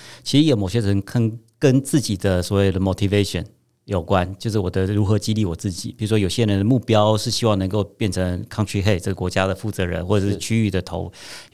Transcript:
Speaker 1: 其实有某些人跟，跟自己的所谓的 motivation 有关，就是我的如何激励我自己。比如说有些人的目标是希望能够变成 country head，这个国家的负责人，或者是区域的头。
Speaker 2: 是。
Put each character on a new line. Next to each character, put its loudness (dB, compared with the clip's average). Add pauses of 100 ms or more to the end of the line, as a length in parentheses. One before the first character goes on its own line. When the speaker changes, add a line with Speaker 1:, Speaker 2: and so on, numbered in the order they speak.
(220)
Speaker 1:
其 2
实 6
有 4
某 0
些 -2
人 2
跟， -2 (200)
跟 4
自 2
己 -2
的 2
所 0
谓 4
的 -2
motivation 0 (400)
有 -2
关， 0
就 -6
是 0
我 -2
的 0
如 0
何 2
激 -2
励 0
我 -2
自 -6
己。 -8
比 -8
如 -2
说 2
有 2
些 0
人 2
的 2
目 4
标 4
是 -4
希 -2
望 2
能 0
够 0
变 -4
成 -2
country -4
head， 2
这 -4
个 -2
国 -4
家 0
的 -2
负 -8
责 -4
人， -4
或 2
者 0
是 0
区 0
域 0
的 -2
头。 -8
Speaker 2:
是。 -20